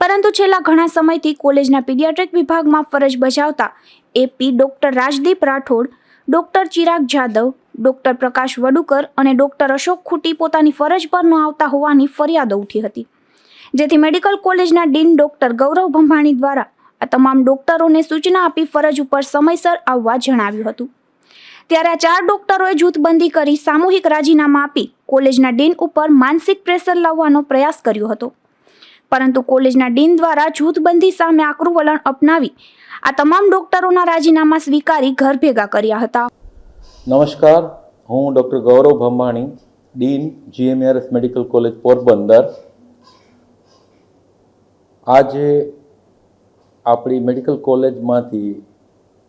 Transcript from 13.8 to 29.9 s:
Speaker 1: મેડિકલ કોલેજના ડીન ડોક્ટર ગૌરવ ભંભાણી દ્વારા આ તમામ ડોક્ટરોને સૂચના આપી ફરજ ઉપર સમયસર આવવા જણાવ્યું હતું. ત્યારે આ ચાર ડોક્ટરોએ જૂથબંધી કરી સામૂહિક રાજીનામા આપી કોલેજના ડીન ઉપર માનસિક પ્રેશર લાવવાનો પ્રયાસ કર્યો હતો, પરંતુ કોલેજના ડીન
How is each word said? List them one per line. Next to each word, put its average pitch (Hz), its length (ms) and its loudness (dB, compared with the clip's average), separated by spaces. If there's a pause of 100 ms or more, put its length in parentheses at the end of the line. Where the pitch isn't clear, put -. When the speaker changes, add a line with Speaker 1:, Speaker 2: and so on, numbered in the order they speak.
Speaker 1:
મેડિકલ 392 380 0
કોલેજના 349 440 2
ડીન 311 260 2
ડોક્ટર 294 400 0
ગૌરવ 294 360 0
ભંભાણી 302 440 2
દ્વારા 269 340 -2 (340)
આ 247 100 -8
તમામ 262 340 2
ડોક્ટરોને 320 560 0
સૂચના 359 440 -2
આપી 320 280 -2
ફરજ 294 320 0
ઉપર 277 220 -2
સમયસર 339 500 0 (100)
આવવા 247 300 -2
જણાવ્યું 220 560 -4
હતું. 247 180 -12 (720)
ત્યારે 330 240 0
આ 330 140 -4
ચાર 339 200 2
ડોક્ટરોએ 381 520 -2
જૂથબંધી 330 540 0
કરી 294 300 0
સામૂહિક 349 480 0
રાજીનામા 294 600 2
આપી 285 200 -6 (180)
કોલેજના 262 500 2
ડીન 320 240 0
ઉપર 311 300 -2 (100)
માનસિક 320 440 0
પ્રેશર 359 340 -2
લાવવાનો 320 520 0
પ્રયાસ 277 360 -2
કર્યો 110 280 -4
હતો, 123 200 -12 (800)
પરંતુ 262 320 0
કોલેજના 262 460 0
ડીન 285 260 2